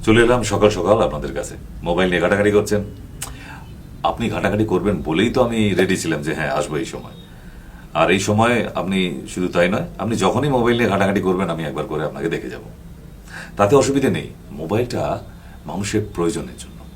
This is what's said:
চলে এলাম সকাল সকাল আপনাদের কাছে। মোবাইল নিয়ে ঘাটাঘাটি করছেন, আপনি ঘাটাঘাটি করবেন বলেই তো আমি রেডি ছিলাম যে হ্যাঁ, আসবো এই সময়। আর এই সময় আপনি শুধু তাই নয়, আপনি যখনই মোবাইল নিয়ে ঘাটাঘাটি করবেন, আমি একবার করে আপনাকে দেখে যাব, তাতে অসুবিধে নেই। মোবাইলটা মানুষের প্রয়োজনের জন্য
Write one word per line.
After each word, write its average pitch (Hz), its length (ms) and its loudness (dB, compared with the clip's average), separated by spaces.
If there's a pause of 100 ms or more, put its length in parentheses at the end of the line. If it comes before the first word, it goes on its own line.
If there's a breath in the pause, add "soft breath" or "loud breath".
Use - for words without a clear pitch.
চলে 113 200 8
এলাম 120 200 4
সকাল 101 260 4
সকাল 95 320 2
আপনাদের 73 320 -2
কাছে। - 220 -8 (280)
মোবাইল 87 260 2
নিয়ে 87 120 2
ঘাটাঘাটি 101 300 4
করছেন, 104 300 4 (1200 loud breath)
আপনি 104 260 0
ঘাটাঘাটি 104 360 2
করবেন 92 360 0
বলেই 82 280 2
তো 123 140 2
আমি 110 300 2
রেডি 92 240 4
ছিলাম 78 240 -2
যে 76 120 -4
হ্যাঁ, 73 180 -4
আসবো 76 260 -2
এই - 80 -4
সময়। - 260 -12 (800 loud breath)
আর - 180 4
এই 98 80 4
সময় 107 560 2
আপনি 90 540 0
শুধু 90 180 -2
তাই 87 220 4
নয়, 127 180 -2 (100)
আপনি 110 180 -2
যখনই 110 340 2
মোবাইল 120 280 4
নিয়ে 113 120 2
ঘাটাঘাটি 98 320 2
করবেন, 92 280 2
আমি 80 140 -4
একবার 73 220 -4
করে 76 200 -4
আপনাকে 71 240 -4
দেখে 73 200 -4
যাব, - 120 -12 (960 loud breath)
তাতে 104 180 4
অসুবিধে 131 340 4
নেই। 80 200 -2 (220)
মোবাইলটা 90 720 -2 (420 loud breath)
মানুষের 98 360 -2 (140)
প্রয়োজনের 85 420 -2
জন্য - 260 -16 (120)